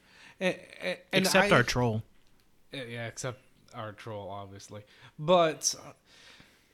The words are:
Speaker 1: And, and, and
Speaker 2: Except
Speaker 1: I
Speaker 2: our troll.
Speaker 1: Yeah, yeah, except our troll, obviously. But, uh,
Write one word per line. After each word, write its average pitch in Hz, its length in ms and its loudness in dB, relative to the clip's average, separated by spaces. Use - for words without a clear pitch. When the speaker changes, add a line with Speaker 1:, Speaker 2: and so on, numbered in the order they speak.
Speaker 1:
And, 185 160 -2
and, 180 160 -6
and 190 140 2
Speaker 2:
Except 196 260 4
Speaker 1:
I 170 60 8
Speaker 2:
our 120 60 6
troll. 117 400 0
Speaker 1:
Yeah, 139 120 -10
yeah, 117 240 -10
except 123 340 -8
our 110 160 -10
troll, 101 380 -10
obviously. 101 520 -14
But, 160 560 2
uh, - 60 -18